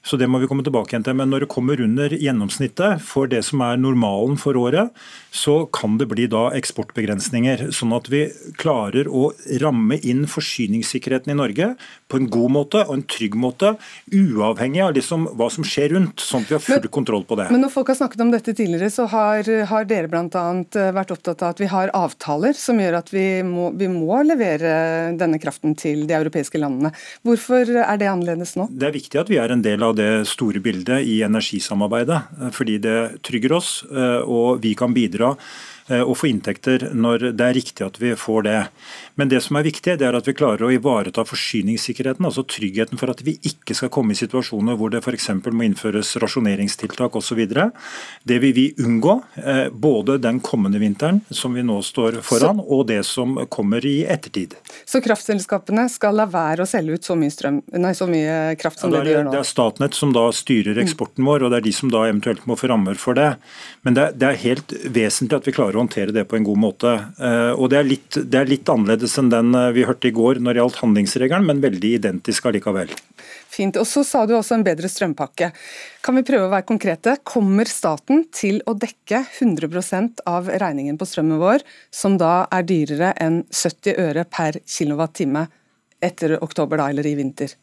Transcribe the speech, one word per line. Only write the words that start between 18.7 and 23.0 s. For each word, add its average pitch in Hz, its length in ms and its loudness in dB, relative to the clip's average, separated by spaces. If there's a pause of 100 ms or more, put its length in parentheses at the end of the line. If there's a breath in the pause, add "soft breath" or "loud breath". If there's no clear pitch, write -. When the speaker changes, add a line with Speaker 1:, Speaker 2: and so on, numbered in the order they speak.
Speaker 2:
så 240 160 -2
har, 214 380 2 (220)
har 214 180 0
dere 190 240 -2
blant 170 240 -2
annet, 180 440 -2
eh, 190 160 2
vært 190 200 -2
opptatt 170 300 -6
av 175 80 0
at 175 80 -10
vi 202 80 0
har 190 260 0
avtaler 175 640 0
som 240 220 0
gjør 175 180 2
at 170 140 -4